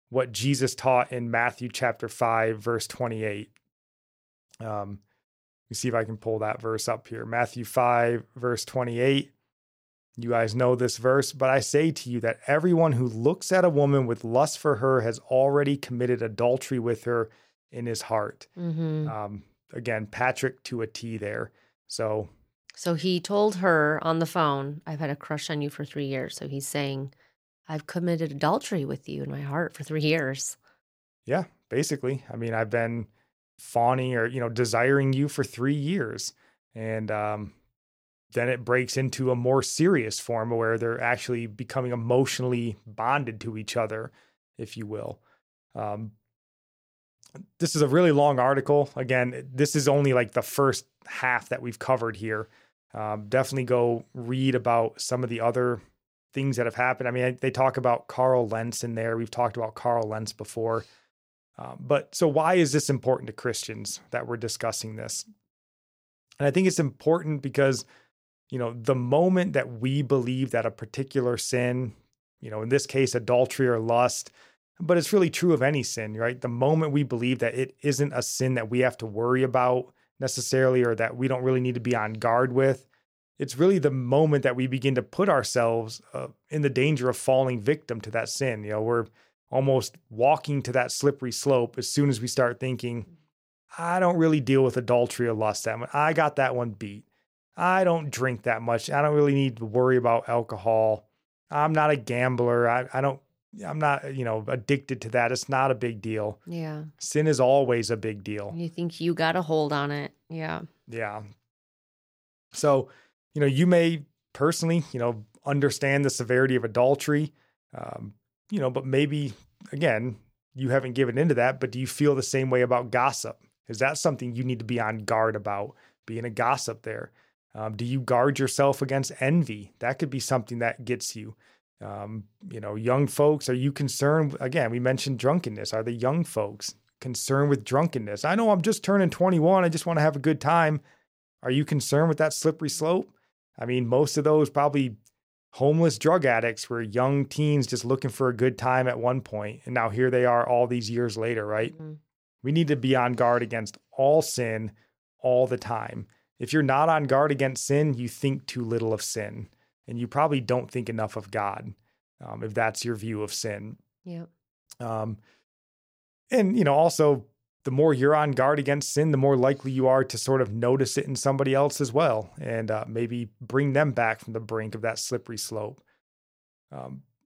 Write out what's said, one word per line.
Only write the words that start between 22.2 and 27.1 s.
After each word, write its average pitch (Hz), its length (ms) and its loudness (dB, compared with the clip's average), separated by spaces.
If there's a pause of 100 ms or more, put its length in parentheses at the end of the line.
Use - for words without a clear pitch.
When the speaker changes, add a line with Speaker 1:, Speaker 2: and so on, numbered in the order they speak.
Speaker 2:
So 175 200 -2
he 175 260 0
told 208 360 0
her 156 460 4
on 165 160 0
the 165 80 0
phone, 143 600 -2
"I've 156 140 -8
had 147 100 -4
a 143 60 -4
crush - 320 -8
on 147 140 -4
you 147 80 -4
for 151 140 -10
three 143 220 -8
years." 135 300 -6
So 143 120 -10
he's 139 200 -8
saying, 139 460 -6 (520)